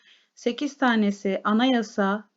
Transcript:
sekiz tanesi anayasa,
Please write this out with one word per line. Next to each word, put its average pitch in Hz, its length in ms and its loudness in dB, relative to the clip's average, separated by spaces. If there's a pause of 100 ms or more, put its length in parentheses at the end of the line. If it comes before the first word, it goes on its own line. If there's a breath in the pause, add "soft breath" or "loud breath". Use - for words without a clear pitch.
(340 soft breath)
sekiz 262 440 -6
tanesi 202 680 0
anayasa, 220 920 0